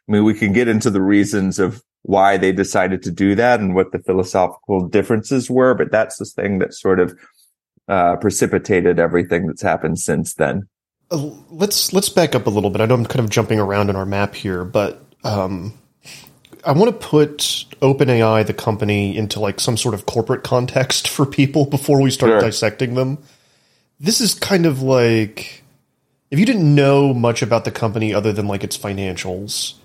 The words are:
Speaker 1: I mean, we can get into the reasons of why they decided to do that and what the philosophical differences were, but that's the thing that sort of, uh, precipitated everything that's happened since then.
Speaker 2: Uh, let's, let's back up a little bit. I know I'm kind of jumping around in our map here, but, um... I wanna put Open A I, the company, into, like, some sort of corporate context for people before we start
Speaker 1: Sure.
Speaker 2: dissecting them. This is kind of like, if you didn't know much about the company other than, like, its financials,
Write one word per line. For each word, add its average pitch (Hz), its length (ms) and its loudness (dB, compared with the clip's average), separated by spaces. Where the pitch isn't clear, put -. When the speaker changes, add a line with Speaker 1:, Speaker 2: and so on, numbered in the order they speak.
Speaker 1:
I 107 40 0
mean, 104 120 4
we 110 100 4
can 104 180 0
get 95 160 2
into 110 220 2
the 98 120 0
reasons 101 560 0
of 98 240 -2
why 98 340 2
they 92 160 2
decided 92 520 0
to 92 60 -6
do 98 260 0
that 120 240 2
and 95 140 -2
what 92 180 2
the 87 80 -4
philosophical 92 880 -2
differences 110 600 0
were, 127 260 4
but - 180 -2
that's 110 260 0
the 98 60 -8
thing 101 340 -4
that 92 160 -4
sort 95 240 0
of, 87 180 0
uh, 90 280 2
precipitated 90 840 0
everything 85 480 0
that's 73 160 -8
happened 82 380 -2
since 82 340 -4
then. 76 340 -2
Speaker 2:
Uh, 151 180 -6
let's, 202 420 -2
let's - 160 0
back 160 260 0
up 117 140 0
a - 20 0
little 101 200 0
bit. 101 100 -4
I 110 60 2
know 117 80 4
I'm 120 120 0
kind 131 180 -2
of 104 60 -4
jumping 110 300 0
around 101 300 0
in 95 40 0
our 95 120 -4
map 98 280 -4
here, 90 300 -6
but, 101 360 -2
um... 98 520 -4
I 156 80 0
wanna 202 180 4
put - 760 0
Open 135 300 2
A 117 120 4
I, 110 200 4
the 107 100 -2
company, 101 640 -2
into, 104 220 -4
like, 101 220 -4
some 120 160 -2
sort 107 180 -2
of 98 120 -8
corporate - 360 -2
context 127 640 -2
for - 180 -2
people 139 400 0
before 139 360 2
we 135 100 4
start 123 200 2
Speaker 1:
Sure. 110 100 6
Speaker 2:
dissecting 113 540 -2
them. 131 240 -2
This 190 200 0
is 220 140 0
kind 175 320 0
of 135 160 0
like, 117 800 0
if 147 80 2
you 220 60 4
didn't 180 280 4
know 139 400 4
much 117 260 0
about 113 240 0
the 117 60 -4
company 107 420 -2
other 104 200 0
than, 101 160 -4
like, 98 160 -4
its 95 120 -8
financials, 95 960 -8